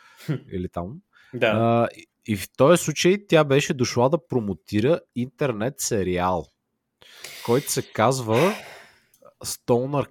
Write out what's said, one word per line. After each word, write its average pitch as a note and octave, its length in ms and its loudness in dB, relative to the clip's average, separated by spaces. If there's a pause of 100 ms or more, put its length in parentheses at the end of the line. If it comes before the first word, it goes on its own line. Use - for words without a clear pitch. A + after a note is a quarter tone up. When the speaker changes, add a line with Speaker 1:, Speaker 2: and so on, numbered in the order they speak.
(180)
Speaker 1:
<laughs> - 340 -10
Speaker 2:
или F2+ 160 -6
там. F2+ 240 -8 (420)
Speaker 1:
Да. A#2+ 140 0
Speaker 2:
А, A2+ 460 2
и, - 120 -20 (180)
и A2 120 -2
в F#2+ 140 -8
този D#3+ 340 4
случай F3 320 2 (100)
тя D#3 180 4
беше C#3+ 300 2
дошла B2 340 0
да D#3+ 200 -4
промотира G#2+ 720 -2 (140)
интернет B2 640 -4
сериал, F2+ 680 -2 (1000)
който B2 260 0
се - 140 -4
казва B2+ 680 0 (880)
Stoner B2+ 720 -2